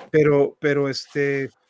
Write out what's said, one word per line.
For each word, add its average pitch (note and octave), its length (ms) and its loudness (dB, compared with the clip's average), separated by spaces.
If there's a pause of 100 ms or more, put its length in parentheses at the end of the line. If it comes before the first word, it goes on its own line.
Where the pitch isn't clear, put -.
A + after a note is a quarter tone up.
(100)
Pero, D3 480 2
pero, C#3+ 300 -2
este, C#3 600 -6 (200)